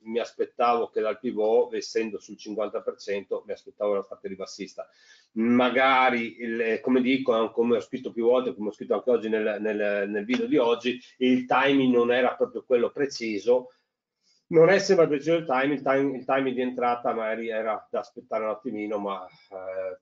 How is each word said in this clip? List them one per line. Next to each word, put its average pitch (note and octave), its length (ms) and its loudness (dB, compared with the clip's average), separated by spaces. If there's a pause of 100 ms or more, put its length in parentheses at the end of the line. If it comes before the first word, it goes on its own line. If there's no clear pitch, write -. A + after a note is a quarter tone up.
mi A2 180 -6
aspettavo, A#2 720 -2
che A2+ 100 -4
dal G#2 180 -2
pivot, A2+ 560 0
essendo A2 440 -4
sul - 180 -18
cinquanta G#2+ 460 -6
per A2+ 160 -8
cento, G2+ 480 -6
mi G#2 60 -10
aspettavo G#2 420 -4
la G2 80 -2
parte - 260 -16
ribassista. F#2+ 580 -12 (460)
Magari, B2 1080 2
il, A2+ 420 -2
come B2+ 180 2
dico, A#2+ 520 2
come A#2 240 2
ho G#2 40 0
scritto - 320 -10
più A2+ 120 -2
volte, B2 300 2
come G#2 140 -8
ho G2+ 40 -4
scritto A2+ 220 -4
anche G#2 160 0
oggi A2 200 0
nel, G#2+ 300 0
nel, G#2 500 -2
nel G#2 160 -4
video A#2 200 -2
di C#3+ 120 2
oggi, A#2+ 420 0 (180)
il B2+ 280 2
timing C3 480 4
non A#2+ 180 4
era B2 220 2
proprio A2+ 300 -4
quello A#2+ 260 2
preciso, A#2+ 800 -2 (760)
non E3 200 8
è F#3+ 100 6
sempre F#3 300 4
preciso D3 280 2
il D#3+ 80 -4
timing, C3+ 340 0
il - 40 -12
time, C3+ 340 2
il A#2+ 80 -10
timing C3+ 300 0
di B2 80 0
entrata B2 500 0
magari A2 360 -4
era A2 420 -4
da A2 100 -2
aspettare A2 440 -6
un A2 60 -2
attimino, G#2+ 480 -4
ma, G2 280 -4
eh, F#2 760 -10